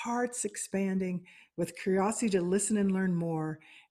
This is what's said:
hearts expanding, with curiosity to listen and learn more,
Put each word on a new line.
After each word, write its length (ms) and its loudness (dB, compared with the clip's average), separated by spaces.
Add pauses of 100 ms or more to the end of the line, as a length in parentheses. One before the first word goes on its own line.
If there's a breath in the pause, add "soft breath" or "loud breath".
hearts 420 -2
expanding, 800 -2 (320 loud breath)
with 240 -4
curiosity 500 2
to 120 4
listen 340 2
and 140 4
learn 240 2
more, 460 -2 (300 loud breath)